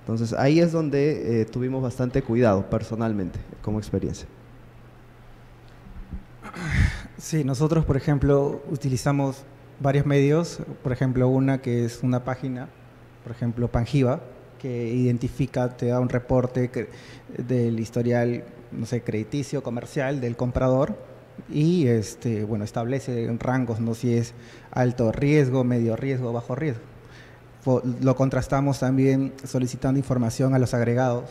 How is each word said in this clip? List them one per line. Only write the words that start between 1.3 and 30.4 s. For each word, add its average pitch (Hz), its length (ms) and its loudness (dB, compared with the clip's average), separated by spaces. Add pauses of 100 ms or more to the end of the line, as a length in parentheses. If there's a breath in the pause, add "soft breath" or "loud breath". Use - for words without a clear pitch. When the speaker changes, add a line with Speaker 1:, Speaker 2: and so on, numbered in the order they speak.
Speaker 1:
eh, - 20 4
tuvimos 127 380 -4
bastante 127 400 -2
cuidado 113 480 2
personalmente, 110 680 -2 (220)
como 107 180 -4
experiencia. - 480 -4 (3000 loud breath)
Speaker 2:
Sí, 156 260 0
nosotros, 151 400 2
por 139 120 2
ejemplo, 139 760 4
utilizamos 139 720 0 (360)
varios 139 260 2
medios, 143 540 2 (220)
por 127 100 -2
ejemplo, 127 360 2
una 131 320 2
que 120 240 0
es 117 180 -6
una 127 220 0
página, 127 440 -6 (540)
por 117 100 -12
ejemplo, 120 360 -2
Panjiva, 127 520 2 (380)
que 120 280 -6
identifica, 123 880 0
te 123 120 -2
da 123 120 2
un 127 80 0
reporte 123 640 0
que, 120 180 -6 (480 loud breath)
del 120 420 0
historial, 120 680 0 (280)
no 120 140 -6
sé, 117 160 -4
crediticio, 131 600 -4
comercial 127 580 -4
del 120 160 -4
comprador, 131 600 2 (540)
y, 156 380 4
este, 110 560 0
bueno, 104 200 -4
establece 120 640 -4 (120)
rangos, 123 400 0
¿no? 113 140 0
Si 120 200 0
es 117 200 0 (360 loud breath)
alto 123 400 2
riesgo, 131 540 4
medio 117 320 2
riesgo, 127 360 -4
bajo 120 220 -4
riesgo. 131 280 -4 (800 loud breath)
Fo-, 127 180 4 (180)
lo 131 140 4
contrastamos 135 640 0
también 135 540 2 (100)
solicitando 127 560 -2
información 131 560 0